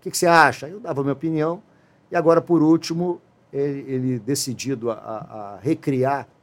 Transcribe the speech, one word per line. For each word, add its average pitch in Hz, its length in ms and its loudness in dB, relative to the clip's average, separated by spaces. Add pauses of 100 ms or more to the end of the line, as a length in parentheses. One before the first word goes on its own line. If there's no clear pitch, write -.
que 190 100 -10
que - 80 -8
você 180 80 2
acha?" 151 420 6
Eu 196 120 -14
dava 151 200 -6
a 139 40 -2
minha 139 80 0
opinião. 160 500 -2 (480)
E - 60 -2
agora, 165 240 4
por 165 220 2
último, 165 580 0 (320)
ele, 139 400 -4
ele 127 260 -2
decidido 123 720 -6
a, 110 40 -4
a, 107 600 -12
a 92 60 -18
recriar 139 680 -2 (160)